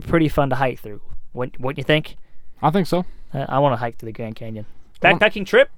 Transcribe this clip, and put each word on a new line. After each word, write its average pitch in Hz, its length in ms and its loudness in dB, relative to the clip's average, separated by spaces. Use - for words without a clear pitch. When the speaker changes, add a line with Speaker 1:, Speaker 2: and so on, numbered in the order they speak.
Speaker 1:
be - 40 -10
pretty 165 220 4
fun 139 220 2
to 127 60 2
hike 131 240 0
through. 107 220 -10
Wouldn't, 123 260 -4
wouldn't 131 180 -2
you 139 60 -6
think? 156 340 2
Speaker 2:
I 147 100 4
think 175 160 2
so. 180 180 0
Speaker 1:
Uh, 139 140 -4
I 131 120 0
wanna 139 180 4
hike 117 200 -6
through 113 100 -8
the 110 60 -8
Grand 110 220 -8
Canyon. 110 300 -10
Speaker 2:
I 175 80 8
want- 175 100 2
Speaker 1:
Backpacking 208 240 2
trip, 262 320 6